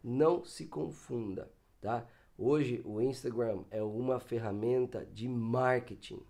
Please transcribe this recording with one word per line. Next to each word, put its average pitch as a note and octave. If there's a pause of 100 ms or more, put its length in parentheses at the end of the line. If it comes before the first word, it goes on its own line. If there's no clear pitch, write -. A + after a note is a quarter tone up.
não D#3
se -
confunda, C3+ (300)
tá? A2+ (300)
Hoje B2+
o G#2+
Instagram A#2+
é G#2+
uma A#2+
ferramenta A#2
de G#2+
marketing. B2